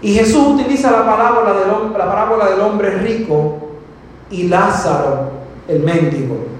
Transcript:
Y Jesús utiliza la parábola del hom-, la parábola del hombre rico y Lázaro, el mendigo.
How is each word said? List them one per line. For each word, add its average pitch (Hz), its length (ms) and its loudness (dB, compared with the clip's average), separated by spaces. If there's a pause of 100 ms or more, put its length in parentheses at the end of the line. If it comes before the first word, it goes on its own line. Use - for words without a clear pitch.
Y 208 120 0
Jesús 226 360 4
utiliza 262 420 2
la 220 140 2
parábola 226 480 2
del 196 160 0
hom-, 220 280 -2
la 185 100 0
parábola 214 420 0
del 190 100 0
hombre 202 380 0
rico 185 580 -2 (720)
y 180 140 -6
Lázaro, 151 880 0 (360)
el 151 120 0
mendigo. 147 560 0 (240)